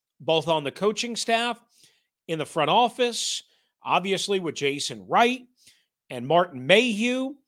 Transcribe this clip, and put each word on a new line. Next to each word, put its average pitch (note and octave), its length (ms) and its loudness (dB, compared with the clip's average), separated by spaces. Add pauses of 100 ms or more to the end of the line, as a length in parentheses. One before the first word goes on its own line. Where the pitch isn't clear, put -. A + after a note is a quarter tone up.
(200)
both D#3 280 0
on D#3 160 0
the C3+ 80 -4
coaching A3 440 -2
staff, A#3 440 -2 (680)
in E3 100 -4
the D3+ 80 -4
front D3 240 0
office, A#3 720 0 (420)
obviously F#3 560 0
with D#3+ 140 -4
Jason C3+ 540 -4
Wright A#3+ 400 2 (640)
and B2 160 -8
Martin D#3 400 2
Mayhew. B3 680 2 (120)